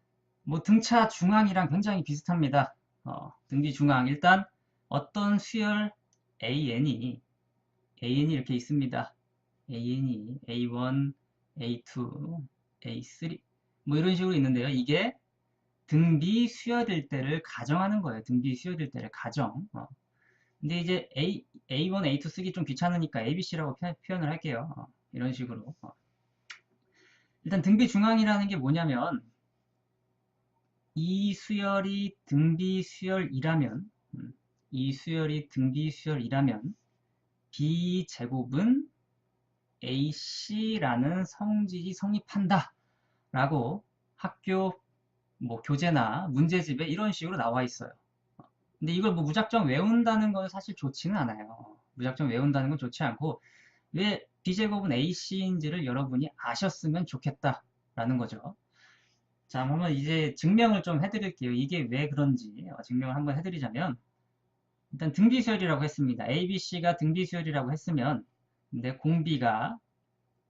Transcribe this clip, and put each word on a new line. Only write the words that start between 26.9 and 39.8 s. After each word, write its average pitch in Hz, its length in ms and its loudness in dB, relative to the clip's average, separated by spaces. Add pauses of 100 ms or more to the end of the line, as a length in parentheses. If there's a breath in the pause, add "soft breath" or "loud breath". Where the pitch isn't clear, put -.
일단 175 180 0
등비 214 240 8
중앙이라는 208 640 4
게 196 80 -2
뭐냐면 143 640 2 (1700)
이 190 380 0
수열이 196 840 -2 (100)
등비 165 560 2
수열이라면, 160 1080 -2 (260)
음, 123 180 -14 (400)
이 135 200 -2
수열이 151 560 -4
등비 135 440 -2
수열이라면 131 840 -2 (800)
비제곱은 165 1400 0 (960)